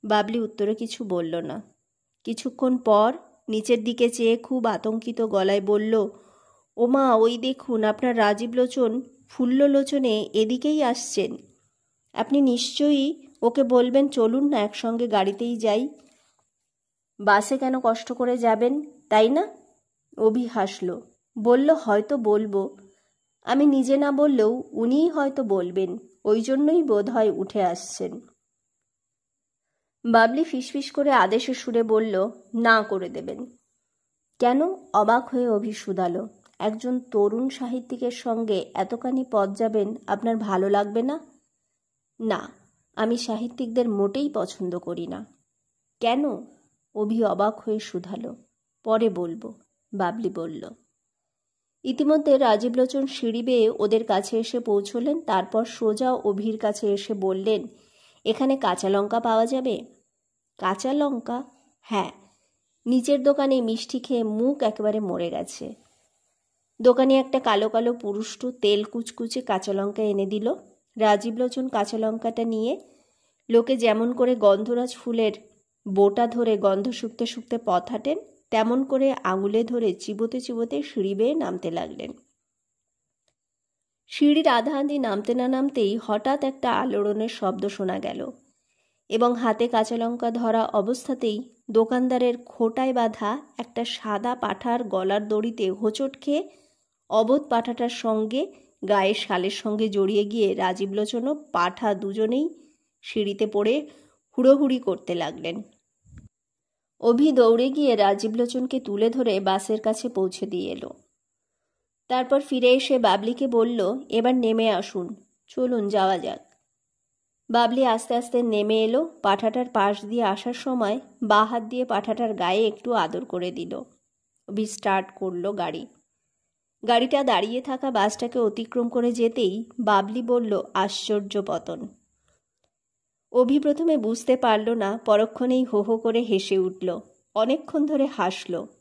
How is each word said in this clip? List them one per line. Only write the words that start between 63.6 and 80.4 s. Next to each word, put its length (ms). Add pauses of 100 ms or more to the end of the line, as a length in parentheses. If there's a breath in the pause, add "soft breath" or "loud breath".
মিষ্টি 380
খেয়ে 240
মুখ 400
একেবারে 380
মরে 300
গেছে। 440 (1080)
দোকানি 340
একটা 240
কালো 280
কালো 240
পুরুষ্টু 600
তেল 320
কুচকুচে 560
কাঁচা 320
লঙ্কা 300
এনে 240
দিল। 280 (440)
রাজীব 380
লোচন 320
কাঁচা 300
লঙ্কাটা 460
নিয়ে 360 (680 soft breath)
লোকে 260
যেমন 360
করে 220
গন্ধরাজ 640
ফুলের 360 (560)
বোটা 380
ধরে 300
গন্ধ 340
শুকতে 360
শুকতে 380
পথ 260
হাঁটেন, 280 (320)
তেমন 340
করে 280
আঙুলে 520
ধরে 300
চিবোতে 460